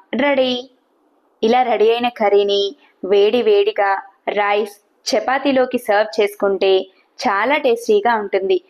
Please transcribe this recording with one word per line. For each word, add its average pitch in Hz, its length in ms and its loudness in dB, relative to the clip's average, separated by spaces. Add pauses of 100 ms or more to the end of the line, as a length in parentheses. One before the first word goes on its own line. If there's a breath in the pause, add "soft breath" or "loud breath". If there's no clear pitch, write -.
(140)
రెడీ. 262 380 0 (880)
ఇలా 240 200 2
రెడీ 220 280 2
అయిన 240 180 -2
కర్రీని 202 540 0 (400 soft breath)
వేడి 208 400 2
వేడిగా 202 480 2 (380)
రైస్, 208 480 -2 (300)
చపాతీలోకి 262 720 0
సర్వ్ 214 340 0
చేసుకుంటే 202 600 0 (460 soft breath)
చాలా 233 400 -2
టేస్టీగా 233 580 0
ఉంటుంది. 190 420 -2 (120)